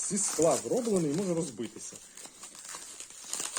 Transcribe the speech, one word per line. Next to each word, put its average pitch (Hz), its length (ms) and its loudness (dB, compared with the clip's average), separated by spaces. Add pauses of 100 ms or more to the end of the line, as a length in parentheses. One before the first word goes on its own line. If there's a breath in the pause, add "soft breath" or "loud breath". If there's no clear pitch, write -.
зі 202 80 0
скла 151 400 6
зроблений 208 540 4
і - 20 2
може 180 200 2
розбитися. 120 640 -4 (1600 loud breath)